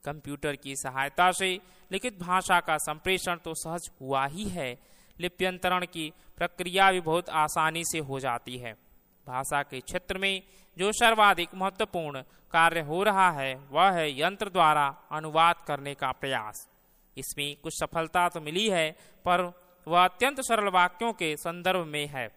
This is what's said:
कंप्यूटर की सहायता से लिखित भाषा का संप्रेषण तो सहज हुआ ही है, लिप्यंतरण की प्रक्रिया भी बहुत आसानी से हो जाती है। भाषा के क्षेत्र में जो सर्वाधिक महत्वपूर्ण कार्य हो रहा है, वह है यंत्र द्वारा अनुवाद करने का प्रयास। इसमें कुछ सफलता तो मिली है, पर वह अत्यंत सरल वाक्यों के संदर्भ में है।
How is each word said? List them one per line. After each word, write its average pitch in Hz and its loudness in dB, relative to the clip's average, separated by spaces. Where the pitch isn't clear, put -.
कंप्यूटर 143 -8
की 139 -12
सहायता 139 2
से 185 -2
लिखित 190 -6
भाषा 180 2
का 160 -2
संप्रेषण 175 -4
तो 165 -12
सहज 165 -8
हुआ 135 -2
ही 165 -8
है, 156 -6
लिप्यंतरण 180 -2
की 160 -10
प्रक्रिया 185 2
भी 185 0
बहुत 165 -2
आसानी 160 0
से 160 -4
हो 135 -6
जाती 123 -6
है। 117 -12
भाषा 135 -4
के 131 -10
क्षेत्र 185 -8
में 190 -2
जो 196 0
सर्वाधिक 208 6
महत्वपूर्ण 185 -4
कार्य 165 6
हो 160 -2
रहा 190 4
है, 135 -4
वह 147 2
है 151 -2
यंत्र 196 -2
द्वारा 151 4
अनुवाद 160 2
करने 143 -6
का 131 -4
प्रयास। 117 -6
इसमें 143 -8
कुछ - -10
सफलता 170 0
तो 170 -8
मिली 175 -2
है, 160 0
पर 175 0
वह 175 6
अत्यंत 262 0
सरल 214 0
वाक्यों 185 2
के 156 -4
संदर्भ 175 -2
में 147 -4
है। 135 -8